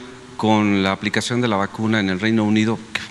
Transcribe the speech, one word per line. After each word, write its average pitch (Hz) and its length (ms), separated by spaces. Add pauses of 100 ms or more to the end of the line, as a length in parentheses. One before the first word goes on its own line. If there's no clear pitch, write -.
(360)
con 104 480
la 95 80
aplicación 107 480
de 123 80
la 107 80
vacuna 110 460
en 98 80
el 92 100
Reino 113 240
Unido, 110 340 (140)
que, - 80 (120)